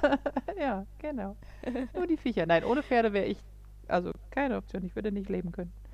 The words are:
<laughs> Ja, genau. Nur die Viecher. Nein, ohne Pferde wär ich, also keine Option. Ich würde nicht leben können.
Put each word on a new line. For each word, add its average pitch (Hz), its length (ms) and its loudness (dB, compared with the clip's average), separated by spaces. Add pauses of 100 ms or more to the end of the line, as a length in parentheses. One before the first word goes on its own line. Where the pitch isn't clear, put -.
<laughs> 277 180 4 (400)
Ja, 220 260 0 (120)
genau. 220 380 -6 (580)
Nur 359 140 -2
die 320 100 4
Viecher. 208 280 0
Nein, 165 200 8
ohne 262 180 4
Pferde 226 300 6
wär 196 140 4
ich, 202 100 0 (500)
also 180 240 2 (200)
keine 262 260 2
Option. 190 260 -6
Ich 180 120 -6
würde 214 160 -2
nicht 196 180 -4
leben 180 220 -2
können. 175 200 -6 (220)